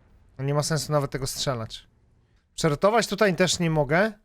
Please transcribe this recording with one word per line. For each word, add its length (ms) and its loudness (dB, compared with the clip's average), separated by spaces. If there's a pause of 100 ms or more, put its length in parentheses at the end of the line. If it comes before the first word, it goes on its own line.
(380)
No 60 -8
nie 100 -2
ma 100 0
sensu 280 -4
nawet 200 0
tego 160 -6
strzelać. 600 -8 (680)
Przerotować 520 2
tutaj 280 2
też 240 0
nie 100 0
mogę. 440 2 (120)